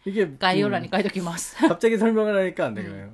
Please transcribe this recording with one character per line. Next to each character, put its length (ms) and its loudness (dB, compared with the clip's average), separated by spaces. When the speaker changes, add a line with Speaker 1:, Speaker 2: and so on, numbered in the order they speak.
Speaker 1:
이 80 -4
게-, 140 2
Speaker 2:
概 220 2
要 100 2
欄 140 -2
に 100 -10
書 60 2
い 40 0
と 60 -2
き 120 -6
ま 180 -6
す。 160 -12
Speaker 1:
음. 40 6
갑 100 0
자 100 4
기 80 4
설 160 2
명 160 2
을 80 2
하 80 2
니 80 -4
까 160 -2
안 60 -6
되 80 -6
네 180 -12
요. 120 -14